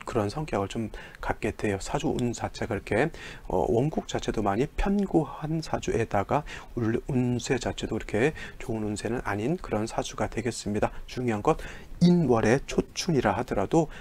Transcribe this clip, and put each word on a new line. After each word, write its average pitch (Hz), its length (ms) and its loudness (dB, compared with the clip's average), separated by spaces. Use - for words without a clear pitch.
그런 104 260 0
성격을 110 380 -2
좀 110 220 -4
갖게 - 300 -2
돼요. 101 320 0
사주 - 260 -2
운 120 240 0
자체가 107 360 -6
그렇게, 107 420 0
어, 90 220 2
원국 135 400 0
자체도 113 340 -2
많이 104 240 2
편고한 165 920 0
사주에다가 117 840 0
울-, 113 320 0
운세 123 500 2
자체도 101 360 -2
그렇게 110 380 2
좋은 110 260 -4
운세는 107 400 -2
아닌 110 340 0
그런 107 280 -2
사주가 113 420 -4
되겠습니다. 107 640 -2
중요한 117 380 -2
건 160 140 4
인월의 127 640 6
초춘이라 - 720 2
하더라도 120 500 2